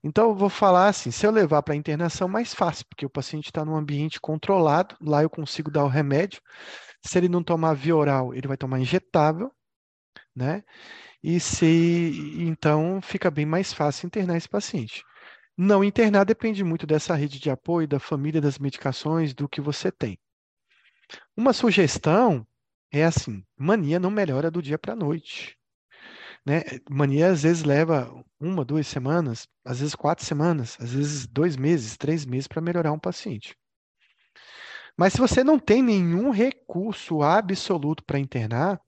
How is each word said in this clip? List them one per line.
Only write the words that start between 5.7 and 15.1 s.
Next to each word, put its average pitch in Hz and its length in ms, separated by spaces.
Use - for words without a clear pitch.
dar 147 140
o 143 40
remédio. 143 540
Se - 120
ele 175 100
não 175 160
tomar 160 300
via 147 200
oral, 135 400
ele 131 140
vai 135 80
tomar 131 240
injetável, 160 720
né? 147 300
E 170 160
se, 165 1000
então, 165 640
fica 185 300
bem 147 160
mais 170 260
fácil 147 340
internar 180 300
esse 165 120
paciente. 170 560